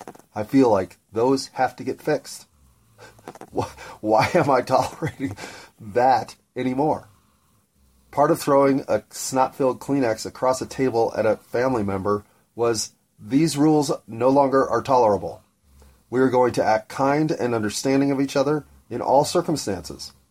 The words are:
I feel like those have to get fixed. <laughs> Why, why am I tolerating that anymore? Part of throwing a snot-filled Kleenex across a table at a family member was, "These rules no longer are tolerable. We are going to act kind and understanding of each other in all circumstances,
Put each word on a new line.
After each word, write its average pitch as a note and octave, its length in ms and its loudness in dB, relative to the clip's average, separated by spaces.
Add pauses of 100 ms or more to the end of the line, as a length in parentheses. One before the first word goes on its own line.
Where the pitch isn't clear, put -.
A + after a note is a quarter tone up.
(340)
I G#2+ 80 -6
feel C3 260 4
like F#2+ 300 0 (140)
those C3 400 0
have B2+ 240 -4
to B2+ 80 -14
get B2 180 -8
fixed. - 460 -6 (500)
<laughs> - 540 -20
Why, - 160 -6 (320)
why G#2+ 340 2
am D3 160 2
I D#3+ 120 4
tolerating - 760 -4 (440)
that A#2 540 0 (220)
anymore? C3 520 -2 (1000)
Part D3 220 2
of D#3 80 -4
throwing C#3 480 2
a G#2+ 220 -2
snot-filled C3 680 -2
Kleenex B2+ 480 -2
across B2+ 340 -2
a A2 60 -8
table A#2 500 0
at G#2+ 80 0
a G#2+ 120 2
family A#2+ 480 -2
member G2+ 400 -2 (300)
was, A#2 380 -2 (260)
"These C#3+ 380 0
rules D3+ 340 2 (160)
no A#2 220 0
longer C3+ 400 4
are A2+ 140 0
tolerable. G#2 600 2 (680)
We B2 100 0
are C3 80 6
going B2 260 4
to B2 100 0
act G#2+ 240 0
kind C#3+ 420 0
and A#2+ 240 -2
understanding C3+ 560 0
of C3+ 100 0
each C#3 160 -2
other C#3+ 300 0 (240)
in A#2 100 -6
all C#3 240 2
circumstances, A#2 880 -4 (180)